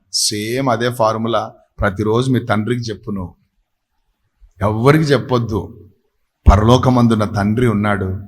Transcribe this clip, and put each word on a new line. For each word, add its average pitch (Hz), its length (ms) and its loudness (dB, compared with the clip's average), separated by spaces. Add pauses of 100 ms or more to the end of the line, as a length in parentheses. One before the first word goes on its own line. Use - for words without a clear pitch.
(120)
సేమ్ 113 560 -4
అదే 120 220 0
ఫార్ములా 110 600 -2 (280)
ప్రతిరోజు 107 500 0
మీ 123 80 2
తండ్రికి 110 420 -4
చెప్పు. 107 300 -12
నువ్వు 92 240 -10 (1300)
ఎవ్వరికి 120 420 2
చెప్పొద్దు. 110 840 -2 (640)
పరలోకమందున్న 117 720 4
తండ్రి 107 420 0
ఉన్నాడు, 101 600 -2